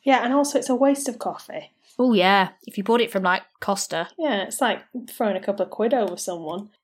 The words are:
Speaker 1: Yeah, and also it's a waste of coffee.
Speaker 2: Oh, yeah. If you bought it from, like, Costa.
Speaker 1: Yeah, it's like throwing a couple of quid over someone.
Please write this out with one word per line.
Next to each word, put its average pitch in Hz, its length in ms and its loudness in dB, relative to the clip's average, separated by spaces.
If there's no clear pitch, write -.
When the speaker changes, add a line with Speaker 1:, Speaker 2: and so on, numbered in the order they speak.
Speaker 1:
Yeah, 254 200 4
and 247 100 -2
also 285 260 2
it's - 100 -4
a 254 60 2
waste 277 340 2
of 233 100 -10
coffee. - 520 -10
Speaker 2:
Oh, 247 140 4
yeah. 190 360 6
If - 100 -12
you 202 60 -6
bought 233 180 2
it - 100 0
from, 190 120 -2
like, 185 180 2
Costa. 175 580 -4
Speaker 1:
Yeah, 262 260 -2
it's - 180 -6
like 285 220 0
throwing 208 260 -2
a 190 80 -4
couple 202 220 -2
of - 60 -16
quid 220 240 0
over 175 220 0
someone. 175 520 -8